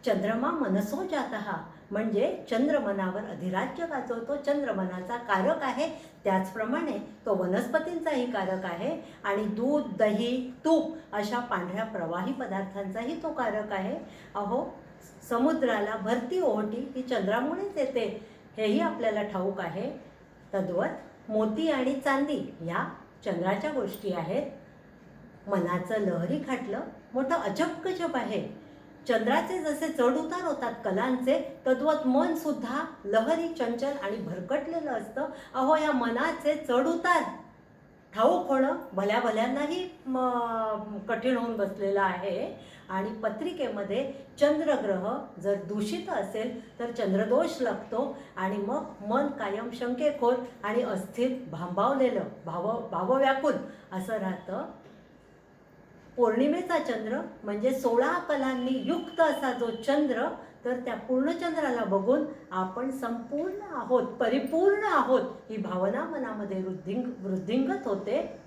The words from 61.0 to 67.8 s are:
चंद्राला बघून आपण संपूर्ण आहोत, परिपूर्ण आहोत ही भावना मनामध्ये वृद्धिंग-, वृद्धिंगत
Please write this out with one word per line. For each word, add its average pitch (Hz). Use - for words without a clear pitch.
चंद्राला 311
बघून 196
आपण 190
संपूर्ण 302
आहोत, 240
परिपूर्ण 330
आहोत 262
ही 220
भावना 196
मनामध्ये 214
वृद्धिंग-, 190
वृद्धिंगत 254